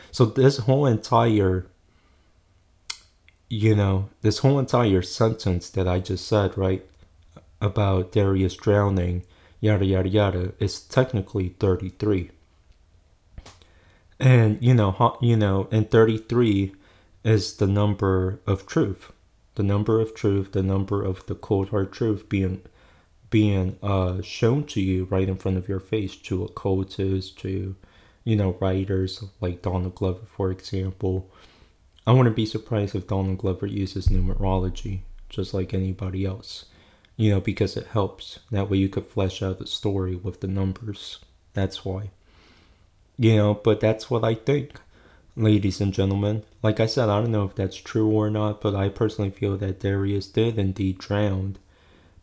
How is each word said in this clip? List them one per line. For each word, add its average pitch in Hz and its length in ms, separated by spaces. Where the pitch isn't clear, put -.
So - 140
this 131 340
whole 127 260
entire, 107 800
you 110 260
know, 98 340
this 104 180
whole 139 200
entire 120 420
sentence 101 680
that 92 160
I 90 120
just 92 280
said, 104 300
right, 95 280
about 98 520
Darius 98 440
drowning, 95 680
yada, 104 260
yada, 95 240
yada, 95 500
is - 200
technically 95 800
thirty-three. 95 680
And, 117 420
you 123 140
know, 104 160
ho-, 117 280
you 117 160
know, 98 360
and 110 180
thirty-three 113 840
is 110 340
the 107 80
number 98 800
of 98 220
truth. 107 440
The 104 80
number 104 360
of 110 140
truth, 98 380
the 98 100
number 98 420
of 95 220
the - 100
cold 98 340
hard 98 220
truth 110 380
being, 95 320
being, 98 500
uh, 92 400
shown 127 460
to - 120
you 95 260
right 95 220
in 95 100
front 95 200
of 92 100
your 95 120
face, 104 380
to 95 280
occultists, 95 880
to, 95 340
you 113 120
know, 95 240
writers 95 640
like 90 220
Donald 92 320
Glover, 92 300
for 95 260
example. 95 800
I 113 60
wouldn't 123 240
be 113 100
surprised 104 500
if 95 120
Donald 95 320
Glover 95 260
uses 101 420
numerology, 92 920
just - 240
like 92 200
anybody 95 520
else, - 400
you 107 140
know, 98 100
because 98 340
it - 120
helps. - 520
That 98 180
way 98 80
you 98 100
could 98 200
flesh 95 340
out 92 160
the - 100
story 95 480
with 90 260
the 101 60
numbers. 95 720
That's 95 300
why. 95 280
You 113 180
know, 104 180
but 104 280
that's 110 280
what 117 140
I 113 100
think, 135 460
ladies 104 440
and 98 140
gentlemen. 101 500
Like 107 160
I 110 80
said, 117 200
I 104 120
don't 117 120
know 107 120
if 95 100
that's 95 220
true 110 340
or 107 220
not, 107 300
but 107 120
I 98 160
personally 104 400
feel 98 280
that 95 220
Darius 98 460
did 113 320
indeed 95 400
drown 98 600